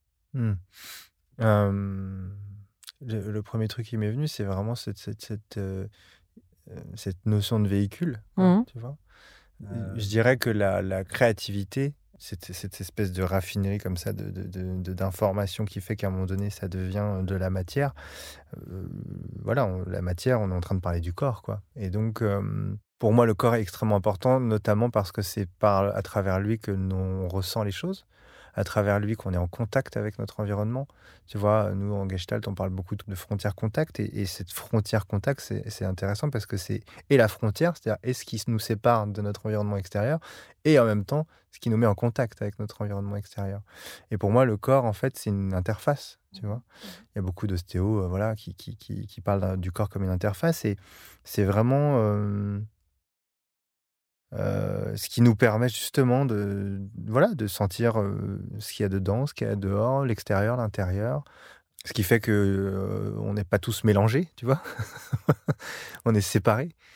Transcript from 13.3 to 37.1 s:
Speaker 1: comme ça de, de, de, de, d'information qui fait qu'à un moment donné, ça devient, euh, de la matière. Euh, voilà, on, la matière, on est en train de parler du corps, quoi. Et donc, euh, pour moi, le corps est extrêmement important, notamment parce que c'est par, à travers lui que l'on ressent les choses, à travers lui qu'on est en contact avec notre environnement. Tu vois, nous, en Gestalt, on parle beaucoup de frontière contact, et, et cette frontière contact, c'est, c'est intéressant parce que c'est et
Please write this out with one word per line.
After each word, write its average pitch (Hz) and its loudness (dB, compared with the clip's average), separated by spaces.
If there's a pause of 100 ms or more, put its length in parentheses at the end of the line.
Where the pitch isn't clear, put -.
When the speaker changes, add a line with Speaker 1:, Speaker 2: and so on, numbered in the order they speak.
Speaker 1:
comme 92 -4
ça - -4
de, 101 -6
de, 95 -8
de, 92 -6
de, 92 -6
d'information 95 0
qui 101 -6
fait 107 -4
qu'à 101 -2
un - -2
moment 92 -2
donné, 98 -2
ça - -8
devient, 92 -4
euh, 101 -2
de 92 -2
la 95 0
matière. 95 -2 (640)
Euh, 92 -12 (560)
voilà, 123 2
on, 92 -2
la 92 -4
matière, 98 2
on 95 0
est 92 0
en 87 0
train 87 -2
de 92 0
parler 87 0
du 85 -4
corps, 127 -2
quoi. 104 -6 (140)
Et 101 -6
donc, 107 -2
euh, 101 -2 (240)
pour 110 4
moi, 120 10
le 113 4
corps 117 4
est 113 2
extrêmement 104 0
important, 107 2
notamment 110 2
parce 104 0
que 107 -2
c'est 95 -4
par, 101 4
à 101 -2
travers 95 0
lui 107 0
que 107 -6
l'on 95 -2
ressent 95 -2
les 101 -2
choses, 185 -6 (500)
à 101 0
travers 101 2
lui 104 -2
qu'on 98 -6
est 90 2
en 87 2
contact - -2
avec 107 -4
notre 107 -6
environnement. 107 -2 (400)
Tu - -8
vois, 104 4
nous, 101 -2
en 98 -2
Gestalt, 95 -4
on 98 -4
parle 95 -2
beaucoup 95 -6
de 101 -10
frontière 101 -4
contact, 113 -2
et, 104 -4
et 98 0
cette - -10
frontière - 0
contact, 107 -2
c'est, 104 -6
c'est 98 -6
intéressant 98 -2
parce 117 -4
que - -6
c'est 104 -6 (260)
et 143 6